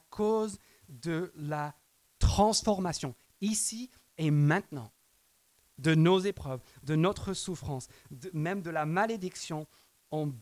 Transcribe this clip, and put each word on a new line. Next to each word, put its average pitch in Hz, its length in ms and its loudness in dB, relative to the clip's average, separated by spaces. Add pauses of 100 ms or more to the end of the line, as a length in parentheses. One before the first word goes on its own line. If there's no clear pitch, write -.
cause 214 500 -2 (300)
de 165 460 -6
la 147 400 -6 (420)
transformation, 190 1000 2 (240)
ici 220 520 -2 (260)
et 156 140 2
maintenant, 147 600 2 (840)
de 156 180 4
nos 170 240 8
épreuves, 147 420 -6 (220)
de 143 120 -2
notre 185 380 0
souffrance, 147 540 -8 (240)
de, 127 220 -14
même 170 280 -4
de 165 100 -8
la 156 140 -2
malédiction 180 800 -4 (440)
en 151 200 -2 (100)